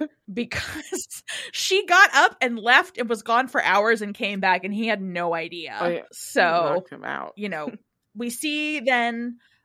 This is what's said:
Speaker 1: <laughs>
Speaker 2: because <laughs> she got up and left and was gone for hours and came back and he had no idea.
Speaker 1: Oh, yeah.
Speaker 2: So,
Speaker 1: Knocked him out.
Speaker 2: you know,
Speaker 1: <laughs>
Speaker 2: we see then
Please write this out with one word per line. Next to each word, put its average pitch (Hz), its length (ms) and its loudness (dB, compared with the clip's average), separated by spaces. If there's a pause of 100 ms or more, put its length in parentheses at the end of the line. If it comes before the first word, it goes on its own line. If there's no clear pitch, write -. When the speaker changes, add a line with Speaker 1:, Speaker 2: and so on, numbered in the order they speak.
(180)
Speaker 1:
<laughs> - 160 -18
Speaker 2:
because - 920 -8 (140)
<laughs> - 140 -12
she 392 340 0
got 381 280 6
up 320 260 6
and 240 180 0
left 247 400 4
and 240 120 -4
was 226 140 -4
gone 240 260 2
for 277 120 0
hours 208 400 4
and 202 140 -6
came 202 240 -4
back 185 240 2
and 196 100 -6
he 220 140 -2
had 214 140 0
no 175 320 -2
idea. 165 480 -6
Speaker 1:
Oh, 170 80 0
yeah. 170 140 -4 (100)
Speaker 2:
So, - 280 -2 (340)
Speaker 1:
Knocked 180 160 -6
him - 120 -16
out. - 320 -8
Speaker 2:
you 208 140 -8
know, 151 220 -6 (220)
Speaker 1:
<laughs> - 220 -20
Speaker 2:
we 240 140 -6
see 302 500 -4
then 240 600 0 (260)